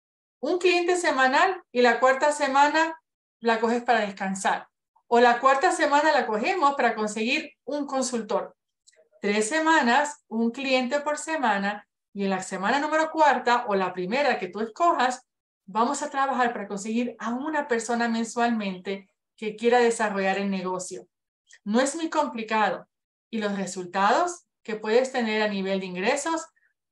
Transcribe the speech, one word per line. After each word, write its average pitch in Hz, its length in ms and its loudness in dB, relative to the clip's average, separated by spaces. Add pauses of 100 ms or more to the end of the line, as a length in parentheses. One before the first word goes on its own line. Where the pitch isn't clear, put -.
(420)
Un 349 180 -2
cliente 359 380 2
semanal 311 760 2
y 247 100 0
la 240 200 4
cuarta 262 320 4
semana 294 680 2 (380)
la 226 220 0
coges 233 220 0
para 233 180 2
descansar. 196 680 -4 (400)
O 240 140 4
la 240 180 6
cuarta 269 320 4
semana 302 400 2
la 254 160 2
cogemos 277 480 0
para 240 180 2
conseguir 220 600 -4 (100)
un 285 240 -6
consultor. 240 680 -4 (640)
Tres 208 260 0
semanas, 294 800 2
un 226 240 -2
cliente 262 480 0
por 294 180 -4
semana, 208 680 -2 (260)
y 196 120 -4
en 196 60 0
la 185 120 -4
semana 196 360 -2
número 311 320 0
cuarta 247 560 4
o 202 80 0
la 190 180 0
primera 220 440 0
que 185 120 -6
tú 196 100 -10
escojas, 262 680 0 (400)
vamos 247 360 0
a 294 80 -4
trabajar 254 420 0
para 208 160 -8
conseguir 220 520 -4
a 220 140 -4
una 294 340 -4
persona 233 400 -2
mensualmente 220 1000 -4 (280)
que 214 200 -8
quiera 233 240 4
desarrollar 202 580 0
el 196 120 -2
negocio. 185 580 -6 (560)
No 214 160 0
es 277 160 0
muy 330 140 -4
complicado 226 800 -2 (440)
y 226 60 -6
los 202 180 -2
resultados 196 920 -2 (180)
que 214 120 -8
puedes 233 360 0
tener 220 320 0
a 214 40 2
nivel 196 320 -2
de 190 60 -6
ingresos 269 600 -2 (440)